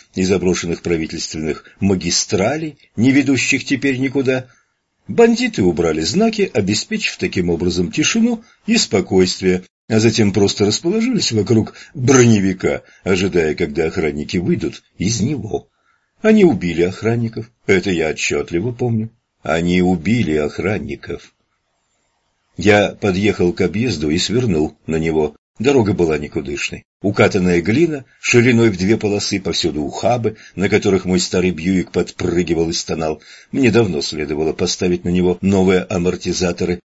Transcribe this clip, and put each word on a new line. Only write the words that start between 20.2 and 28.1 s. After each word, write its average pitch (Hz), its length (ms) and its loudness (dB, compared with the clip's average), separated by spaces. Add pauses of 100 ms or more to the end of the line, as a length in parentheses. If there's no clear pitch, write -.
охранников. 76 960 -6 (1200)
Я 104 320 4
подъехал 95 640 0
к - 80 -4
объезду 90 480 -2
и 78 80 0
свернул 90 680 -2
на 80 120 -4
него. 78 360 0 (260)
Дорога 120 340 2
была 82 240 0
никудышной. 73 640 -8 (180)
Укатанная 90 600 2
глина, 135 420 0 (160)